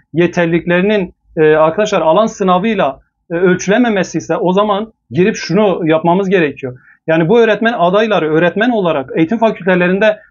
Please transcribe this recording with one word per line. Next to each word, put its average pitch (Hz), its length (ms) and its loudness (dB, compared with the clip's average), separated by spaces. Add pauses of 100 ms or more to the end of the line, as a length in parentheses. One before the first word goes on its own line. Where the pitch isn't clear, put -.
(140)
yeterliliklerinin, 175 1000 0 (220)
e, 156 180 4
arkadaşlar 160 460 0
alan 165 260 2
sınavıyla, 185 720 -2 (300)
e, 170 40 -4
ölçülememesi 185 840 0
ise 160 180 -4
o 180 160 -2
zaman 208 400 -2 (180)
girip 175 260 0
şunu 185 480 0
yapmamız 170 460 0
gerekiyor. 139 480 -2 (280)
Yani 160 220 2
bu 233 120 4
öğretmen 220 320 0
adayları 175 640 0
öğretmen 175 360 0
olarak 160 460 -2
eğitim 165 220 0
fakültelerinde 196 800 0 (120)